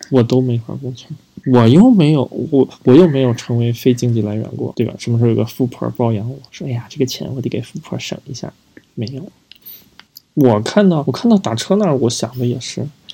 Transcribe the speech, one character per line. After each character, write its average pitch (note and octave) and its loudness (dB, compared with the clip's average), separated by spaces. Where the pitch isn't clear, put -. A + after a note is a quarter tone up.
我 C3 4
都 B2 2
没 B2+ -2
法 A2+ -12
共 C3 -10
情。 - -20
我 B2 6
又 F3+ 8
没 E3+ 4
有， C#3+ 2
我， C3+ 2
我 B2+ 6
又 F3 8
没 C3+ 0
有 A#2+ 2
成 A#2 -4
为 A#2 0
非 B2+ 0
经 B2 -2
济 A2+ 0
来 G#2 -4
源 A2 -6
过， A#2+ -8
对 A#2 -2
吧？ G2+ -10
什 A#2+ -6
么 A#2 0
时 A#2+ 2
候 A#2 4
有 A2+ -2
个 A2 -2
富 B2 -4
婆 A#2+ -6
包 A#2 0
养 G#2+ -6
我， C#3 -12
说 D#3+ -12
，“哎 - -
呀， A#2+ -6
这 - -18
个 C3 2
钱 - -10
我 C3+ -8
得 B2 -6
给 - -6
富 B2 -14
婆 - -12
省 - -10
一 D3 -14
下。” - -14
没 A#2 -8
有。 C#3 -12
我 A#2+ 4
看 G3+ 2
到， D#3+ 2
我 C3+ -2
看 - -4
到 G#3+ 6
打 A#2+ -2
车 F#3+ -2
那 G#3+ 0
儿， D3 0
我 A#2 0
想 A#2+ -6
的 B2 -4
也 B2 -2
是， B2 -10